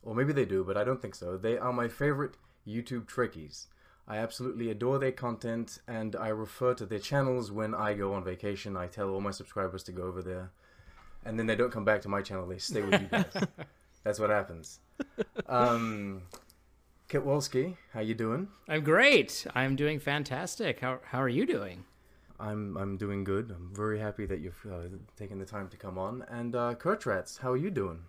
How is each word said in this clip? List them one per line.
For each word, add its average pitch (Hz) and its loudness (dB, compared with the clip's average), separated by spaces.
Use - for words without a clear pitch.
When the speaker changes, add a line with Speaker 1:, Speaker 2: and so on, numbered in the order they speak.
Speaker 1:
or 110 -8
maybe 135 4
they 139 4
do, 95 2
but 95 0
I 104 4
don't 127 0
think 98 -8
so. 90 -6
They 113 2
are 123 0
my 120 0
favorite 143 -2
YouTube 117 -4
Trekkies. 82 -4
I 107 -4
absolutely 117 -2
adore 120 2
their 135 2
content, 117 -4
and 110 -4
I 110 -2
refer 110 0
to 113 -8
their 104 -2
channels 127 2
when 107 0
I 104 2
go 101 0
on 95 -2
vacation. 98 -4
I 90 -2
tell 98 -2
all 95 0
my 101 0
subscribers 95 -4
to - -10
go 90 -4
over 90 -4
there, 92 -6
and 113 -4
then 113 2
they 110 4
don't 120 4
come 107 -2
back 104 6
to 104 -8
my 101 0
channel, 95 -4
they 92 -6
stay - -2
with 196 6
you 196 -6
guys. 208 4
Speaker 2:
<laughs> 196 2
Speaker 1:
That's 107 2
what 107 4
happens. 95 0
Um, 113 2
Kit 139 0
Wolski, 143 2
how 113 -6
you 110 2
doing? 117 0
Speaker 2:
I'm 156 0
great. 185 8
I'm 135 4
doing 147 2
fantastic. 147 -2
How, 127 -2
how 127 0
are 135 4
you 147 4
doing? 98 -2
Speaker 1:
I'm, 107 -4
I'm 98 -2
doing 101 -2
good. 101 0
I'm 87 -10
very 107 0
happy 107 -4
that 92 -2
you've, 85 -10
uh, 87 -6
taken 101 -8
the 95 -6
time 98 -8
to 90 -18
come 92 -8
on. 110 -4
And, 120 -4
uh, 120 2
Kurtratz, 127 -2
how 127 0
are 127 4
you 165 0
doing? 98 -2